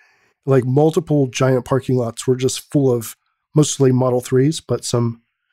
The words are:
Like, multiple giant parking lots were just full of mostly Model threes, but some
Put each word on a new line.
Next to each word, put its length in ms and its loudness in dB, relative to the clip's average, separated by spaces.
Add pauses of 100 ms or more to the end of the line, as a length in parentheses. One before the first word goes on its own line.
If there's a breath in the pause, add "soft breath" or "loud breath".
(460)
Like, 180 2
multiple 600 2
giant 400 0
parking 300 -2
lots 300 -6
were 100 2
just 360 -4
full 180 2
of 260 -4 (380)
mostly 380 2
Model 300 0
threes, 400 0
but 200 -6
some 380 -4 (320)